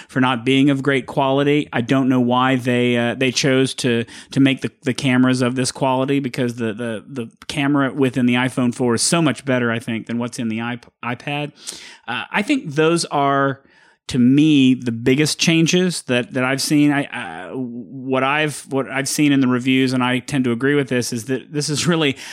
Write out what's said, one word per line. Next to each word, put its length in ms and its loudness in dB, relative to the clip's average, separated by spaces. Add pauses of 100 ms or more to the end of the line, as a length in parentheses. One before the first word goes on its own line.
for 140 -4
not 240 0
being 260 4
of 100 0
great 260 0
quality. 680 0
I 80 -2
don't 280 0
know 120 2
why 320 2
they, 460 0
uh, 160 -2
they 180 0
chose 440 0
to, 280 0 (260)
to 80 -2
make 220 4
the, 100 -6 (120)
the 100 -2
cameras 480 2
of 160 0
this 160 -2
quality, 480 0
because 360 -4
the, 180 -6
the, 340 -8
the 260 -12 (120)
camera 480 0
within 320 0
the 80 2
iPhone 400 0
four 200 0
is 60 -2
so 220 0
much 240 0
better, 260 0
I 60 -2
think, 280 -6
than 120 -6
what's 200 -6
in 100 -4
the 100 -4
iP-, 260 -8 (180)
iPad. 500 -8 (540)
Uh, 240 -6
I 120 -2
think 320 -2
those 320 2
are, 580 0 (440)
to 100 -2
me, 560 6
the 180 -4
biggest 460 0
changes 640 2
that, 320 -2
that 100 -2
I've 160 -2
seen. 320 4
I, 140 0
uh, 500 -10
what 680 -4
I've, 480 0
what 200 -2
I've 180 -4
seen 240 4
in 80 4
the 80 4
reviews, 460 2
and 100 0
I 140 0
tend 260 -2
to 80 2
agree 220 0
with 160 0
this, 200 -2
is 160 -6
that 280 -6
this 160 -4
is 160 -2
really 320 2 (140)